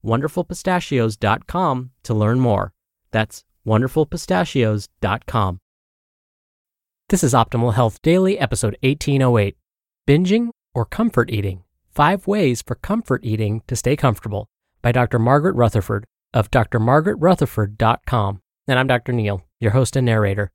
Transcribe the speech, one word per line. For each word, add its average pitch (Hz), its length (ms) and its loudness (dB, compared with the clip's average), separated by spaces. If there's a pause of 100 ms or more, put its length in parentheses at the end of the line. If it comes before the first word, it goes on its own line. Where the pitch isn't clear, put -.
wonderful 139 420 -2
pistachios 143 720 -2
dot 101 300 -2
com 135 460 -2 (100)
to 120 140 -4
learn 107 240 2
more. 101 340 0 (380)
That's 110 320 -4 (200)
wonderful 127 440 0
pistachios 135 800 -2 (100)
dot - 280 -4
com. 95 320 -2 (1500)
This - 140 2
is 131 120 2
Optimal 117 400 2
Health 117 260 0
Daily, 190 380 2
episode 123 420 -4
eighteen 139 400 0
oh 123 160 4
eight, 101 180 0 (520)
Binging 185 420 2 (240)
or 117 120 -2
Comfort 208 440 0
Eating? 98 360 -4 (260)
Five 170 340 0
Ways 185 380 0
for 123 100 -8
Comfort 190 500 -4
Eating 110 440 -2
to 123 80 -4
Stay 127 200 0
Comfortable 107 540 -2 (320)
by 120 100 0
Doctor 120 280 0
Margaret 147 340 2
Rutherford 110 540 0 (260)
of 113 160 0
Doctor 120 300 2
Margaret 156 400 2
Rutherford 113 580 0
dot 113 300 0
com. 101 340 -2 (260)
And 127 120 2
I'm 135 80 0
Doctor 127 240 0
Neil, 104 320 -2 (160)
your 107 140 2
host 127 220 2
and 123 120 2
narrator. 104 480 0